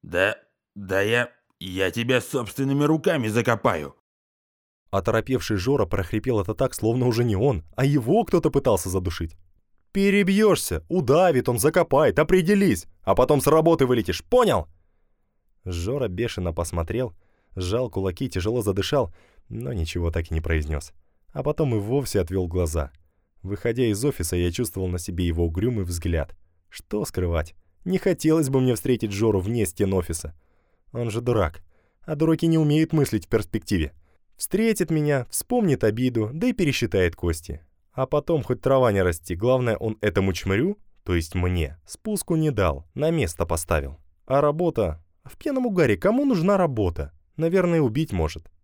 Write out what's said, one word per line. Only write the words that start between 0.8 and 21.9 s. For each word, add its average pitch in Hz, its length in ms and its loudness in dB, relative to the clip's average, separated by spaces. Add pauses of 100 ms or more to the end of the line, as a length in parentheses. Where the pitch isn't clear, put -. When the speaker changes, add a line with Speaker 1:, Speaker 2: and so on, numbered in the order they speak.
Speaker 1:
я, 117 280 0 (300)
я 92 320 -2
тебя 117 300 0
собственными 139 640 -2
руками 156 440 0
закопаю!» 107 680 0 (920)
Speaker 2:
Оторопевший 110 680 -2
Жора 117 280 0
прохрипел 104 540 -2
это 98 140 -4
так, 131 200 -2
словно 120 340 0
уже 120 160 0
не 113 120 0
он, 104 280 0 (120)
а 131 80 0
его 143 400 2
кто-то - 260 2
пытался 120 400 0
задушить. 90 460 -4 (560)
«Перебьешься, 196 960 2
удавит, 156 600 4
он 120 100 0
закопает, 147 600 4
определись, 185 680 4 (160)
а 98 140 2
потом 131 260 4
с - 60 2
работы 156 380 6
вылетишь, 120 380 0
понял?» 196 440 2 (960)
Жора 98 420 -4
бешено 92 460 -4
посмотрел, 87 640 -4 (400)
сжал 101 340 -2
кулаки, 95 400 -4
тяжело 110 320 -2
задышал, 104 520 -2 (360)
но 123 240 -8
ничего 85 380 -4
так 80 180 -4
и - 40 -4
не 80 80 -2
произнес. 78 520 -4 (400)
А 143 100 -8
потом 147 320 -2
и 107 40 0
вовсе 110 420 -2